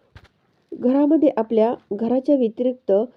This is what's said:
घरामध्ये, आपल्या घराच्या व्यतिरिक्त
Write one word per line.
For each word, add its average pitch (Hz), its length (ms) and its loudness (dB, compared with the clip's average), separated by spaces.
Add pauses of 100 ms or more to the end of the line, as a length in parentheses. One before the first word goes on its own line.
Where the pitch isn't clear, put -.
(720)
घरामध्ये, 285 640 2
आपल्या 220 380 0 (180)
घराच्या 247 440 0
व्यतिरिक्त 247 560 -2 (240)